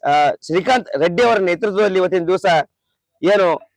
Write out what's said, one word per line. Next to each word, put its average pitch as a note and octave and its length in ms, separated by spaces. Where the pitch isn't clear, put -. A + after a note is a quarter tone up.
ಆ, D3 260
ಶ್ರೀಕಾಂತ್ F#3 520
ರೆಡ್ಡಿ F3 260
ಅವರ A#3 140
ನೇತೃತ್ವದಲ್ಲಿ F#3+ 640
ಇವತ್ತಿನ F3+ 280
ದಿವಸ F#3 180
ಏನು F#3 360